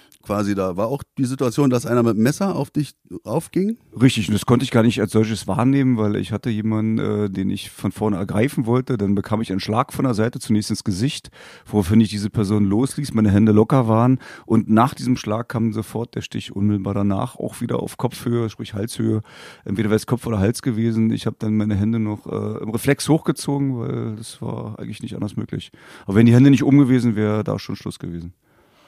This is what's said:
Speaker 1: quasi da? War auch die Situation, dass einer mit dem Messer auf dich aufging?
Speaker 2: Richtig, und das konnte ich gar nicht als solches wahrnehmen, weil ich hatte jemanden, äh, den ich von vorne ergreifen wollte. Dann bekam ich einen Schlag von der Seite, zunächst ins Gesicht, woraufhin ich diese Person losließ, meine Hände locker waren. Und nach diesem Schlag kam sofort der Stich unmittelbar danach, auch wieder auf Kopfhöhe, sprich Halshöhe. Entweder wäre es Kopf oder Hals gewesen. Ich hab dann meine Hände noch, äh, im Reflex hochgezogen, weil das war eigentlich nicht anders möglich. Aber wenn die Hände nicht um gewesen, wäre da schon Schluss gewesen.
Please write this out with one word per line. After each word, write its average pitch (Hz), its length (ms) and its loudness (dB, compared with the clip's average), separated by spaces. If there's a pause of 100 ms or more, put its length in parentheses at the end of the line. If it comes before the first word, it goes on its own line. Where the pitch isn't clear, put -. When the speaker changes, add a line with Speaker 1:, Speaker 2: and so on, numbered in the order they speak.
(280)
Speaker 1:
quasi 101 280 -2
da? 92 220 -2
War 104 100 -2
auch 139 140 -6 (160)
die 139 80 -2
Situation, 131 440 0
dass 123 160 0
einer 120 180 2
mit 117 120 2
dem 110 80 2
Messer 160 320 0
auf 139 140 -4
dich 147 240 -6 (300)
aufging? 175 540 -4 (220)
Speaker 2:
Richtig, 117 280 4
und 107 60 0
das 101 120 -2
konnte 123 180 2
ich 127 80 -6
gar 117 120 4
nicht 113 180 2
als 104 120 -2
solches 110 340 0
wahrnehmen, 127 500 2
weil 104 200 0
ich 98 140 -6
hatte 107 180 -4
jemanden, 110 500 -2
äh, 104 300 -2
den 98 200 -4
ich - 220 -6
von - 200 -6
vorne 104 260 -2
ergreifen 104 480 -2
wollte. 123 320 0
Dann 101 180 0
bekam 104 260 -2
ich 107 100 -6
einen 95 100 -2
Schlag 110 320 -2
von 143 120 -2
der 127 80 0
Seite, 110 260 -2
zunächst 107 300 0
ins 107 140 -6
Gesicht, 110 460 -4 (360)
woraufhin 104 360 4
ich 107 80 4
diese 101 200 -4
Person 104 360 0
losließ, 123 480 0
meine 107 180 4
Hände 107 220 6
locker 113 340 4
waren. 120 320 4 (260)
Und - 240 2
nach 113 240 4
diesem 123 240 -2
Schlag 110 320 -4
kam 113 240 0
sofort 110 420 -6
der 113 60 -6
Stich - 340 -10
unmittelbar 101 380 0
danach, 101 440 -2
auch - 240 -10
wieder 120 200 -4
auf - 160 -10
Kopfhöhe, 117 520 -2
sprich - 240 -14
Halshöhe. 110 480 -2 (440)
Entweder 107 240 -2
wäre 107 80 4
es - 100 -8
Kopf 120 200 -4
oder 110 120 -2
Hals 101 220 0
gewesen. 113 500 0
Ich 113 140 -4
hab 110 140 -6
dann 107 160 -2
meine 107 200 0
Hände 110 240 0
noch, 107 280 -6
äh, 104 340 -6
im 107 80 -10
Reflex 120 400 -2
hochgezogen, 143 720 -2
weil 117 380 -6
das - 240 -18
war - 360 -10
eigentlich 113 240 -12
nicht - 140 -12
anders 107 220 -8
möglich. - 340 -8 (340)
Aber 98 100 0
wenn 113 100 8
die 120 80 8
Hände 131 160 10
nicht 139 140 6
um 135 140 6
gewesen, 123 380 4
wäre 107 280 0
da 104 160 -4
schon - 180 -10
Schluss - 220 -12
gewesen. 85 340 -10 (540)